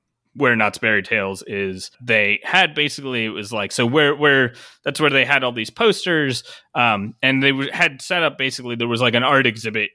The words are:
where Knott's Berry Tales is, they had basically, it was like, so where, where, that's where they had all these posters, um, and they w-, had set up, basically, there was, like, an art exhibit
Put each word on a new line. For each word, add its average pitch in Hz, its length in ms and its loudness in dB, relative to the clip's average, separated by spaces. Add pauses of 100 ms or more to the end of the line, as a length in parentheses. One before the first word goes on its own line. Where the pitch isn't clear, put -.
(340)
where 127 200 2
Knott's 107 240 0
Berry 107 240 0
Tales 98 460 -4
is, 95 420 -6 (100)
they 107 440 2
had 180 280 2
basically, 139 520 -4
it 110 60 -4
was 101 220 -10
like, 101 200 -4
so 127 120 0
where, 143 300 2
where, 139 400 2 (300)
that's 147 160 -6
where 147 100 4
they 135 140 4
had 135 180 2
all 127 80 -2
these 117 200 -6
posters, 165 720 0 (320)
um, 113 440 0
and 135 220 2
they 139 80 4
w-, 135 220 -4
had 151 280 -2
set 180 220 -2
up, 147 160 -2
basically, 127 380 -6
there 120 100 -2
was, 117 140 -2
like, 120 140 2
an 120 100 2
art 135 200 4
exhibit 110 500 -2